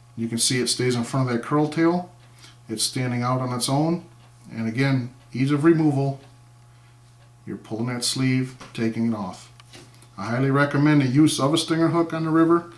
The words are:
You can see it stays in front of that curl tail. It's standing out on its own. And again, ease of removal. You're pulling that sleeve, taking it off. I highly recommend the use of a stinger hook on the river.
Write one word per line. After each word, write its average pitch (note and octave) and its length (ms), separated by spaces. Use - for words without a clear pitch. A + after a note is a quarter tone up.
You A2+ 100
can A#2 100
see B2 220
it B2 80
stays B2 280
in A#2 100
front C3 240
of B2 40
that A#2 80
curl D3 280
tail. E3+ 420
It's G#2+ 160
standing B2 400
out B2+ 160
on B2+ 140
its A#2+ 160
own. D#3+ 340
And A2+ 160
again, B2+ 460
ease C3+ 200
of C#3+ 120
removal. D3 560
You're F#2+ 100
pulling A2+ 320
that A#2+ 160
sleeve, C3 540
taking A2+ 340
it A#2 80
off. F#2+ 340
I G2 80
highly B2+ 260
recommend C#3+ 500
the C3+ 60
use C#3+ 320
of C3+ 140
a E3 40
stinger E3 300
hook E3 260
on D#3+ 120
the D#3+ 40
river. E3 360